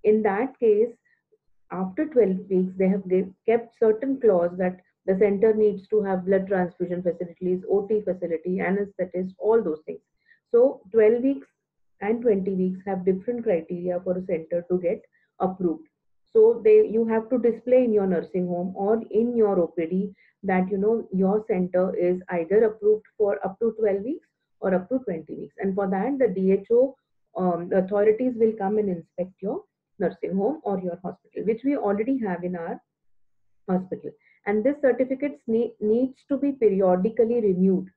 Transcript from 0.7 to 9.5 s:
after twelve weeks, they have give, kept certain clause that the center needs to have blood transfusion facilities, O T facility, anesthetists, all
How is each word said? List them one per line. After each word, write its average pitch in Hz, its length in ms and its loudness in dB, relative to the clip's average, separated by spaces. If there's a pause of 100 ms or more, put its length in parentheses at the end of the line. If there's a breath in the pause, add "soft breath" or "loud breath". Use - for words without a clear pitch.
after 190 360 -4
twelve 202 320 2 (100)
weeks, 185 280 0
they 190 120 2
have 190 180 -2
give, 185 220 0 (180)
kept 233 320 -2
certain 233 400 2
clause 175 380 2
that 180 240 -4 (240)
the 190 140 2
center 208 340 4
needs 214 340 0
to 214 160 0
have 185 220 -2
blood 190 220 2
transfusion 180 540 -2
facilities, 180 680 -4
O 202 180 0
T 214 140 0
facility, 180 560 -4
anesthetists, 185 800 -4
all 220 260 2